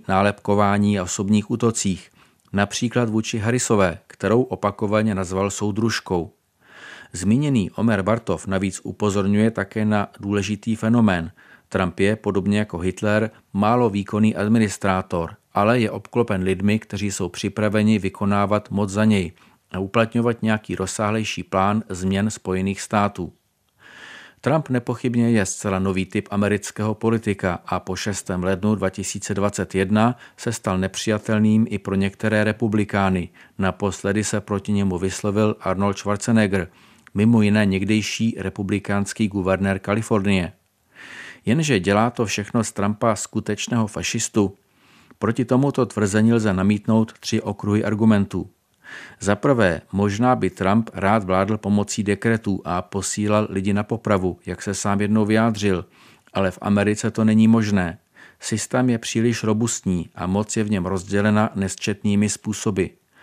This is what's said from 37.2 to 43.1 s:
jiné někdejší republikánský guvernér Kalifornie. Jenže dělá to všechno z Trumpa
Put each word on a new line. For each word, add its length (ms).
jiné 240
někdejší 720
republikánský 920
guvernér 520
Kalifornie. 760
Jenže 340
dělá 300
to 160
všechno 380
z 80
Trumpa 440